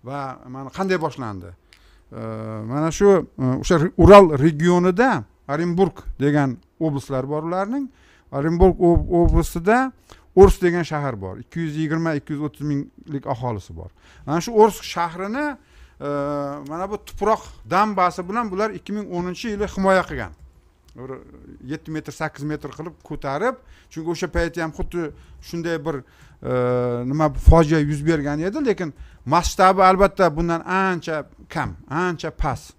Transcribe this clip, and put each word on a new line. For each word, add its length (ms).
Va 360
mana 200
qanday 320
boshlandi? 480
Ee, 60
mana 200
shu, 360
e, 40
o'sha 180
Ural 280
regionida 840
Orenburg 480
degan 380
oblastlari 500
bor 140
ularning. 460
Orenburg 500
ob-, 280
oblastida 720
Ors 260
degan 220
shahar 380
bor. 160
Ikki 220
yuz 180
yigirma, 380
ikki 180
yuz 80
o'ttiz 200
minglik 680
aholisi 480
bor. 140
Mana 160
shu 100
Ors 300
shahrini, 760
e, 80
mana 220
bu 140
tuproq 360
dambasi 600
bilan 220
bular 200
ikki 220
ming 200
o'ninchi 340
yili 200
himoya 340
qilgan. 300
Bir 160
yetti 200
metr, 200
sakkiz 320
metr 280
qilib 320
ko'tarib, 520
chunki 200
o'sha 180
paytda 360
ham 80
xuddi 400
shunday 440
bir, 100
e, 100
nima, 220
fojia 460
yuz 280
bergan 320
edi, 260
lekin 280
masshtabi 580
albatta 540
bundan 240
ancha 640
kam, 260
ancha 420
past. 480